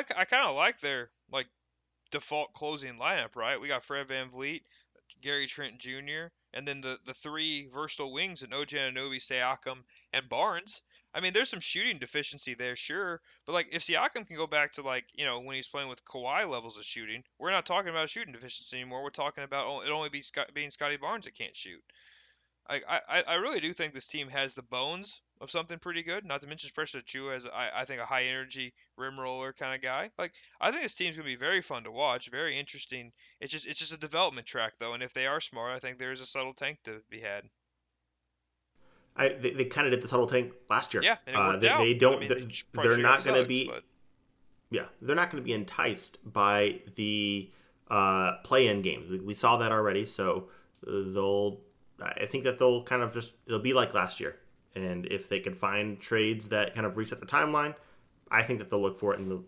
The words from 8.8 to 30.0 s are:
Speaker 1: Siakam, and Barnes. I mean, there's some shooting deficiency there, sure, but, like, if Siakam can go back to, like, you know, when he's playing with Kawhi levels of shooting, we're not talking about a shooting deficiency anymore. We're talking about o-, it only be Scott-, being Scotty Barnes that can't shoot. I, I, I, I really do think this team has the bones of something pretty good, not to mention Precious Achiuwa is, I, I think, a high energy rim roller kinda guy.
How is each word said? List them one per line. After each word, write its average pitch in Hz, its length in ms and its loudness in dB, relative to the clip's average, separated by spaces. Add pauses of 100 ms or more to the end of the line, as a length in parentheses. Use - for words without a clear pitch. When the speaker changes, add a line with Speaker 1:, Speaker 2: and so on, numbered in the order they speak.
Speaker 1:
Siakam, 131 600 -2 (360)
and 131 160 -4
Barnes. 180 540 -2 (300)
I 160 60 -6
mean, 180 140 0
there's 247 160 2
some 180 100 -6
shooting 208 380 -2
deficiency 131 560 -6
there, 123 220 -4
sure, 175 460 -4 (240)
but, 156 80 -2
like, 175 180 2
if 160 100 -4
Siakam 185 460 2
can 165 100 -14
go 160 80 -2
back 147 280 2
to, 143 100 -10
like, 127 220 -4 (100)
you 147 100 -4
know, 123 140 -2
when 131 160 -10
he's 131 120 -8
playing 139 220 -8
with 123 160 -14
Kawhi 143 420 -4
levels 117 300 -8
of 104 60 -12
shooting, 113 400 -8 (160)
we're 160 100 -4
not 190 160 0
talking 185 240 0
about 160 160 -2
a - 20 -2
shooting 214 260 -8
deficiency 123 440 -12
anymore. 127 260 -8
We're 143 60 -6
talking 147 340 -6
about 139 220 -4
o-, 135 160 -4
it 127 80 -4
only 151 200 -2
be 143 120 -8
Scott-, - 320 -4
being 147 160 -6
Scotty 147 280 -4
Barnes 185 280 -6
that - 100 -16
can't - 200 -10
shoot. 90 260 -12 (880)
I, 139 180 -4
I, 160 220 0
I, 165 200 2
I 170 60 2
really 220 240 0
do 156 140 -2
think 151 220 -4
this 127 120 -10
team 143 220 -6
has 135 240 -2
the 131 80 -10
bones 135 600 -6 (180)
of 135 120 -12
something 165 280 -4
pretty 170 240 -6
good, 180 220 -6
not 139 160 -6
to 143 60 -18
mention 147 260 -10
Precious 147 280 -6
Achiuwa 135 340 -8
is, 123 120 -8
I, 123 280 -4
I 127 100 -2
think, 127 160 -8
a 113 40 -6
high 127 180 2
energy 131 500 -4 (240)
rim 135 220 -8
roller 131 340 -6
kinda 131 240 -6
guy. 131 400 -4